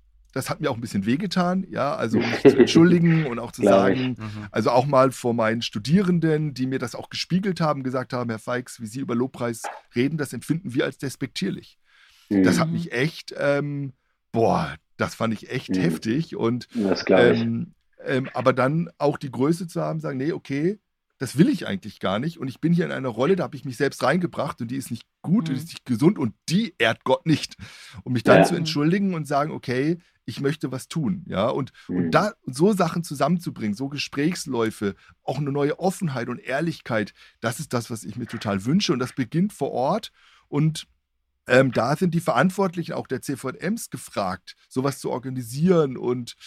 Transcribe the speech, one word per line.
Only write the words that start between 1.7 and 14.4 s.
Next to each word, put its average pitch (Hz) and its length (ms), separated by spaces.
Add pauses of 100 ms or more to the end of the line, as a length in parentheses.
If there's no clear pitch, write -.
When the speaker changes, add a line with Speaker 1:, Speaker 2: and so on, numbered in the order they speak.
Speaker 1:
ja, 135 260
also 113 240
mich 117 240
zu 139 140
Speaker 2:
<laughs> - 0
Speaker 1:
entschuldigen 165 680
und 120 140
auch 113 120
zu 123 120
Speaker 2:
Glaub 127 260
ich. 127 80
Speaker 1:
sagen, 127 200
Speaker 3:
Mhm. 107 340
Speaker 1:
also 117 180
auch 139 160
mal 135 260
vor 120 220
meinen 117 280
Studierenden, 160 920
die 127 140
mir 131 120
das 123 160
auch 127 140
gespiegelt 190 500
haben, 147 240
gesagt 127 300
haben, 123 160
"Herr 110 100
Feix, 123 400
wie 117 80
Sie 113 140
über 123 140
Lobpreis 120 480 (320)
reden, 139 220
das 143 140
empfinden 135 420
wir 143 120
als 139 140
despektierlich." - 760 (520)
Das 92 300
hat 85 80
Speaker 2:
Mhm. - 80
Speaker 1:
mich 85 180
echt, 139 440
ähm, 143 540 (400)
boah, 90 420 (220)